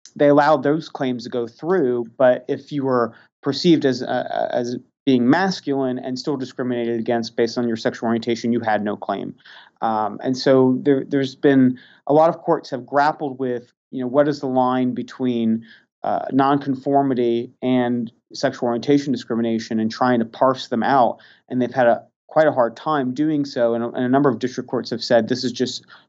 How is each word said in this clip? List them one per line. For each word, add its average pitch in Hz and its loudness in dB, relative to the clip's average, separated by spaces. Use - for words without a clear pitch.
they 147 4
allowed 143 4
those 151 -2
claims 123 -6
to 120 -14
go 120 -4
through. 123 -2
But 123 4
if 139 -8
you 139 -4
were 120 0
perceived 143 2
as, 127 0
uh, - -4
as 123 -4
being 127 4
masculine 139 0
and 127 -8
still 143 -4
discriminated 123 -4
against 117 -2
based 117 0
on 120 -2
your 113 -2
sexual 120 -4
orientation, 117 -2
you 120 0
had 107 0
no 101 -2
claim. 95 -8
Um, 107 -2
and 131 -2
so 131 4
there, 139 0
there's 135 -4
been 131 4
a 135 0
lot 156 6
of 170 -2
courts - -2
have 127 -8
grappled 143 -2
with, 123 -6
you 131 -8
know, 127 -4
what 143 4
is 147 -2
the 143 -6
line 127 0
between, 117 -2
uh, - -2
nonconformity 135 0
and 123 0
sexual 131 -4
orientation 143 0
discrimination 117 -4
and 110 -2
trying 127 2
to 113 -2
parse 131 0
them 117 -2
out. 117 2
And 123 -2
they've 123 -2
had 135 2
a, 117 2
quite 156 4
a 143 4
hard 117 0
time 139 -2
doing 147 0
so. 120 0
And 117 -2
a, 120 -4
and 123 -4
a 123 0
number 131 4
of 117 0
district 123 -6
courts 120 -6
have 117 -6
said 117 2
this 123 -2
is 123 -4
just 120 -6